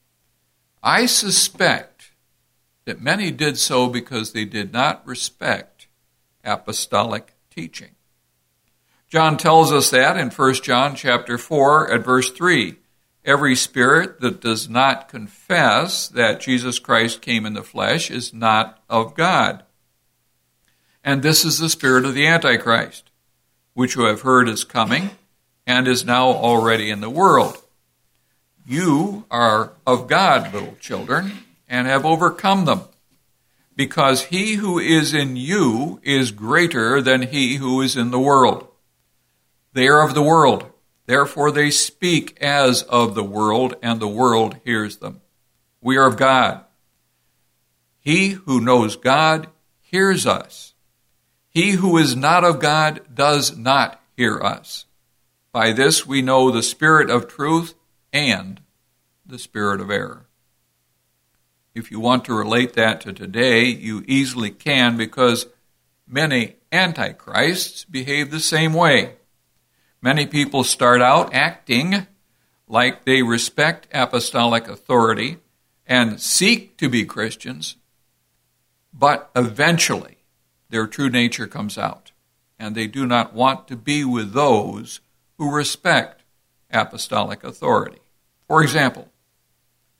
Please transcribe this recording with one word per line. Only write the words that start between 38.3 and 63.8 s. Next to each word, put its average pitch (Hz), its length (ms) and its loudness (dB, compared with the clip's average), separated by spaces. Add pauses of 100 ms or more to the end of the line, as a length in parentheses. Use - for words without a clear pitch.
They 131 140 2
are 147 140 6
of 143 120 2
the 151 80 0
world. 147 480 4 (360)
Therefore 143 440 0
they 147 220 0
speak - 720 -2
as 143 420 2
of 117 320 0
the 107 80 -4
world, 107 580 -2
and 117 180 -4
the 107 80 -6
world 113 580 0
hears 107 320 -4
them. 101 240 -16 (580)
We 131 160 0
are 135 120 6
of 113 100 2
God. 127 480 2 (1300)
He 190 320 0
who 135 280 -2
knows 117 380 2
God 156 500 2 (320)
hears 185 480 0
us. - 460 -4 (760)
He 190 240 0
who 185 260 2
is 135 200 2
not 165 260 2
of 170 160 2
God 151 560 -2
does 143 400 0
not 123 460 0 (160)
hear 110 240 0
us. - 440 -6 (680)
By 113 180 2
this 151 340 2
we 135 160 -2
know 131 300 4
the 113 120 -2
spirit 156 460 2
of 120 200 -2
truth 165 460 -4 (360)
and 117 500 -4 (640)
the 123 140 -20
spirit 101 400 -4
of 98 100 -10
error." - 360 -6 (1500)
If 113 160 -12
you 110 120 -10
want 123 240 0
to 120 80 -6
relate 113 400 0
that 110 280 0
to 98 120 -14
today, 117 500 0
you 110 420 -4